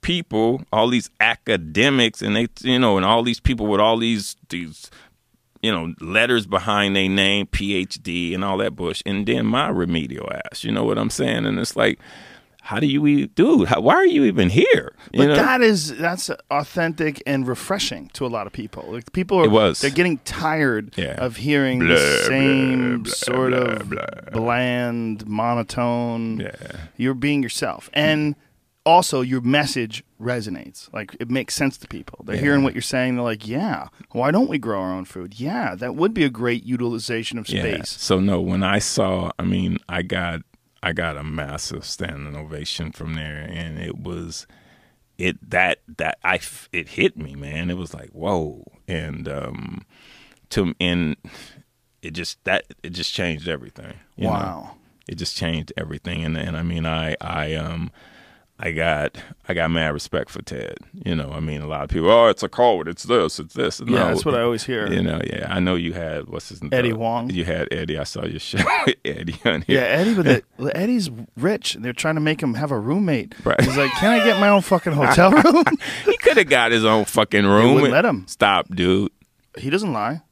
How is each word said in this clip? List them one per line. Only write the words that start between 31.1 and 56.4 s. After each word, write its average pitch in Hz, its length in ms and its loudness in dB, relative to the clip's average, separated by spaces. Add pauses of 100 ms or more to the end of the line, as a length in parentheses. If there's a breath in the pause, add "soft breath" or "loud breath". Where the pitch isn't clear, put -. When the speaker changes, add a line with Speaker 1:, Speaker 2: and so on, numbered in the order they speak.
Speaker 2:
it 117 100 -6
makes 127 240 -4
sense 135 240 -2
to - 100 -20
people. - 360 -16
They're 104 120 -6
Speaker 1:
Yeah. 92 60 -2
Speaker 2:
hearing 143 220 4
what 135 100 0
you're 120 80 -6
saying. 127 320 -2
They're 123 100 -2
like, 110 220 -4
"Yeah, 123 400 -4 (240 loud breath)
why 131 220 0
don't 240 160 4
we 165 100 -2
grow 113 220 -4
our 92 120 -4
own 92 120 -6
food? 92 340 -14
Yeah, 135 380 -6
that 120 180 -8
would 175 180 2
be 190 120 2
a 139 60 2
great 120 340 -2
utilization 117 760 -4
of 107 100 -10
Speaker 1:
Yeah. 98 140 -2
Speaker 2:
space." - 280 -4
Speaker 1:
So, - 280 0
no, 95 220 2
when 92 240 0
I 101 160 2
saw, 95 580 -2
I - 60 -6
mean, 90 340 0 (100)
I 87 140 -4
got, 90 380 -4 (420)
I 85 100 -2
got 82 240 -4
a 71 60 -10
massive 76 640 -8
standing 73 500 -10
ovation 78 560 -10
from 80 240 -10
there, 76 340 -10
and 82 300 -10
it 82 220 -10
was, 85 480 -12 (680 soft breath)
it, - 340 -4
that, 90 280 2 (200)
that, 78 260 -4
I 92 120 2
f-, - 360 -12
it 85 160 -6
hit - 280 -4
me, 71 200 -12
man. 76 340 -8
It 90 60 -6
was 87 180 -12
like, 67 160 -18
"Whoa." 80 540 -4 (240)
And, 78 400 -8
um, - 540 -10 (680 soft breath)
to, 95 300 0
and 87 360 0 (840 loud breath)
it 87 120 -12
just, - 300 -10
that, 95 200 0 (180)
it 87 80 -12
just 87 240 -8
changed 82 320 -4
everything. 69 480 -10 (220)
You - 80 -6
know? - 60 0
Speaker 2:
Wow. 95 440 -6 (320 soft breath)
Speaker 1:
It - 100 -12
just 82 200 -8
changed 80 400 -4
everything. 78 480 -8
And, 80 120 -2
and 80 200 -6